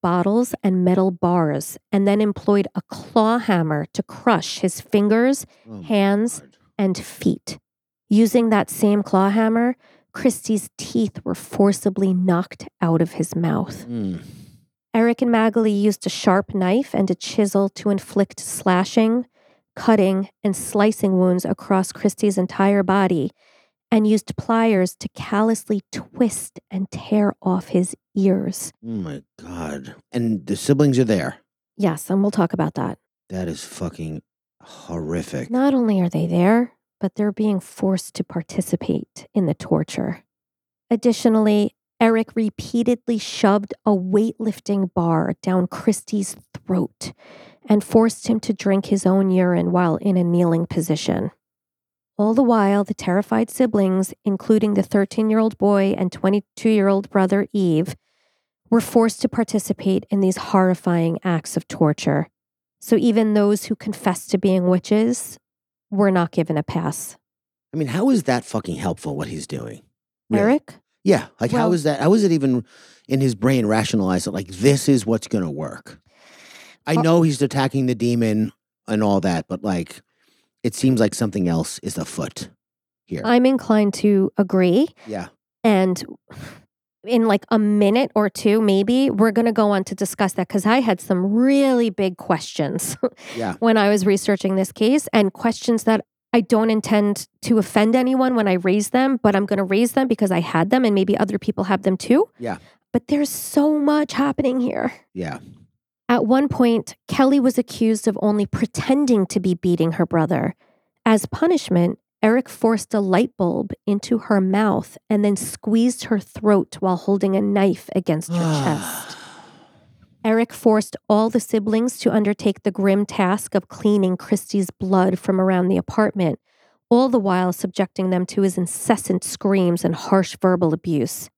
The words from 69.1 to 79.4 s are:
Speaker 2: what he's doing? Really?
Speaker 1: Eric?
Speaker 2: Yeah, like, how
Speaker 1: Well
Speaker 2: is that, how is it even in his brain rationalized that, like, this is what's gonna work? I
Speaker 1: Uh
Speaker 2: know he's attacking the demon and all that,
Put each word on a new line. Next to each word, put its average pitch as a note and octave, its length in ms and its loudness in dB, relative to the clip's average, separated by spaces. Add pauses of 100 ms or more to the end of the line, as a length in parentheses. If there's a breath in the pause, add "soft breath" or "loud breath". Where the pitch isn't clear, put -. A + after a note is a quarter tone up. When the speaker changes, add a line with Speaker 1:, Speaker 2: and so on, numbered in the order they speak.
Speaker 2:
what D2+ 120 -8
he's - 180 -10
doing? - 360 -12 (480)
Really? G#3+ 120 2
Speaker 1:
Eric? B3+ 320 0 (300)
Speaker 2:
Yeah, F#3+ 220 2 (140)
like, A3 100 -2
how A#3 160 0
Speaker 1:
Well A3 80 2
Speaker 2:
is D#3+ 100 -2
that, D3 160 -2
how D#3+ 140 4
is A3 100 4
it F3 80 4
even C3+ 320 0 (440 soft breath)
in C3+ 120 0
his B2+ 140 0
brain A#2+ 320 0
rationalized G#2 600 0
that, G#2 60 -6
like, F#2 160 -8
this B2+ 400 0
is B2+ 180 2
what's A2 220 -2
gonna F2+ 220 -2
work? - 500 -12 (840 loud breath)
I D#3 100 0
Speaker 1:
Uh D3+ 60 2
Speaker 2:
know E3 200 4
he's C#3+ 200 2
attacking C3+ 440 0
the B2 80 0
demon A2+ 580 0 (340)
and G#2+ 160 0
all G2+ 180 2
that, E2+ 280 -2